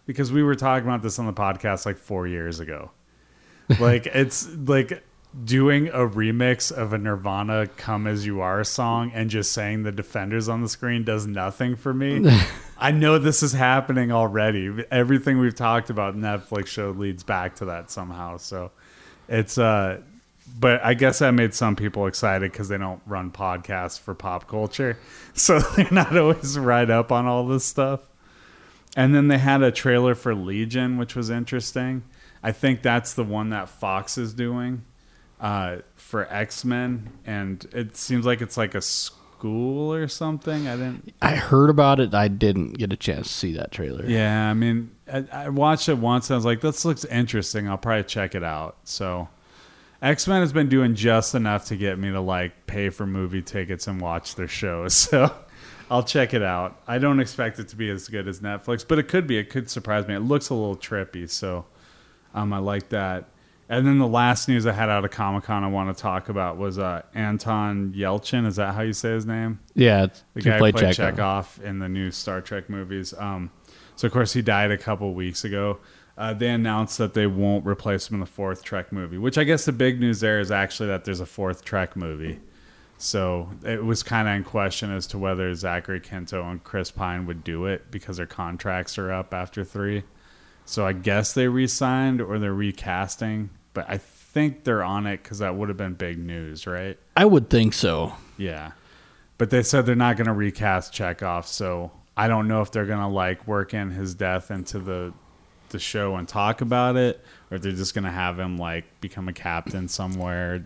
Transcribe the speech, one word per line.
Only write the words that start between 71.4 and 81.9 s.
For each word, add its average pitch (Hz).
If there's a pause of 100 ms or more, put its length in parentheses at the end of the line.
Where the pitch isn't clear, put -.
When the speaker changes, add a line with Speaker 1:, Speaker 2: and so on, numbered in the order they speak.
Speaker 1:
Chekhov -
in 98
the 92
new 95
Star 92
Trek 95
movies. 95
Um, 95 (440)
so, -
of 104
course, 120
he 123
died 104
a 104
couple 101
weeks 90
ago. 101 (400)
Uh, 110
they 117
announced 110
that 107
they 104
won't 101
replace 98
him 107
in 101
the 95
fourth 95
Trek -
movie, 90
which 131
I 156
guess 151
the 151
big 127
news 117
there 107
is 98
actually 98
that 95
there's 95
a 90
fourth 92
Trek 95